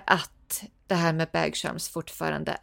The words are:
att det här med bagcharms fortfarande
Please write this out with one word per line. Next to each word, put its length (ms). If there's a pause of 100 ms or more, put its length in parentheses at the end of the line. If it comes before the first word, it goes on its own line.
att 580 (240)
det 80
här 180
med 200
bagcharms 560
fortfarande 720